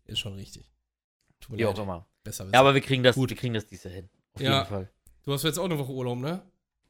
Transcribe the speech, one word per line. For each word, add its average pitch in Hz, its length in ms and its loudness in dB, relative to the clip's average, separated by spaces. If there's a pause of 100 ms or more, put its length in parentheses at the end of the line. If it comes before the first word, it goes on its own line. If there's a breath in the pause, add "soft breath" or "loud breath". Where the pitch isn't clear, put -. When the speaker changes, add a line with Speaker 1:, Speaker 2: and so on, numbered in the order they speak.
Speaker 1:
ist 107 140 -8
schon 98 140 -8
richtig. - 380 -18 (680)
Tut - 120 -20
mir 104 80 -10
Speaker 2:
Wie 113 40 2
Speaker 1:
leid. 98 140 2
Speaker 2:
auch 107 60 -4
immer. 90 240 -8 (160)
Speaker 1:
Besser 101 220 -12
Speaker 2:
Ja, 95 60 -12
Speaker 1:
wissen. 113 60 6
Speaker 2:
aber 139 160 10
wir 139 80 2
kriegen 127 220 0
das, 123 120 8
Speaker 1:
Gut. 127 140 2
Speaker 2:
wir 104 80 -8
kriegen 120 160 -4
das 110 140 -4
dieses - 180 -18
Jahr 90 80 -12
hin. 92 160 -14 (240)
Auf - 80 -12
Speaker 1:
Ja. 135 180 2
Speaker 2:
jeden 131 100 -4
Fall. 98 220 -6 (320)
Speaker 1:
Du 139 100 -4
hast 139 100 -2
jetzt 151 160 0
auch 185 60 -2
eine 170 120 -2
Woche 139 140 -6
Urlaub, 123 280 -4
ne? 160 220 -6 (480)